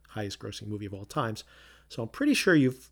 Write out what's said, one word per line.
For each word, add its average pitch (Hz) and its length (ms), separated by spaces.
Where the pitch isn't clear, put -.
highest 101 300
grossing 104 300
movie 104 180
of 98 80
all 98 120
times. 113 360
So - 140
I'm 117 80
pretty 285 240
sure 185 200
you've 131 380